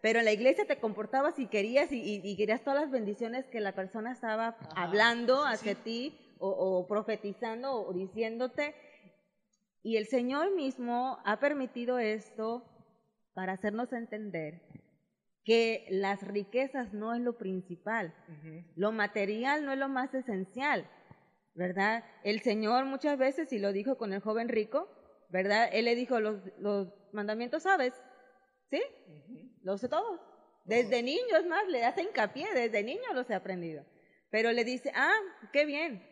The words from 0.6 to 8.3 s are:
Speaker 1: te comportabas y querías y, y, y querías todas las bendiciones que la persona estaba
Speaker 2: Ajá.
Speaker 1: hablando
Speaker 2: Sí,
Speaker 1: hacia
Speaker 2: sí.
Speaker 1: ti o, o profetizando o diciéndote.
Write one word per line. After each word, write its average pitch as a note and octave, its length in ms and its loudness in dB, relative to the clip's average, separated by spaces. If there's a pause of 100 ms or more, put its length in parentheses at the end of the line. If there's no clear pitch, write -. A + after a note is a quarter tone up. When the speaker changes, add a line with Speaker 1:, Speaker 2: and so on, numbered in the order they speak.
Speaker 1:
te C#4+ 120 0
comportabas A#3 600 0
y B3+ 100 -2
querías A#3 440 2
y, A#3+ 80 -2
y, G3+ 240 -4
y G3 140 -4
querías G#3+ 260 2
todas C#4 160 2
las D4+ 100 0
bendiciones A#3 580 -2
que A#3 120 -6
la G3 140 -2
persona G#3+ 380 -6
estaba A3+ 480 -2
Speaker 2:
Ajá. - 100 -16 (140)
Speaker 1:
hablando A#3 580 4
Speaker 2:
Sí, D4 100 2
Speaker 1:
hacia A3 220 -2
Speaker 2:
sí. - 100 -10
Speaker 1:
ti A#3 540 -8
o, F#3+ 100 -2
o F3+ 400 0
profetizando A3 880 -4 (120)
o F#3+ 60 -6
diciéndote. A3+ 800 -4 (1080)